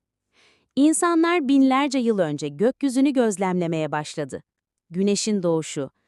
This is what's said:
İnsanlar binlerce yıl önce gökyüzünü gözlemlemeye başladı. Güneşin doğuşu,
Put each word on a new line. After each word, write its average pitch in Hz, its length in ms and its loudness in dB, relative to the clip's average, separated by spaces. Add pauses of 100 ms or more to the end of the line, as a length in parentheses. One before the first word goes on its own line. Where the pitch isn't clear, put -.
(760)
İnsanlar 330 720 2
binlerce 269 520 2
yıl 226 200 0
önce 151 280 -2
gökyüzünü 254 680 0
gözlemlemeye 180 800 -2
başladı. 147 520 -8 (460)
Güneşin 196 540 -2
doğuşu, 160 460 -4 (180)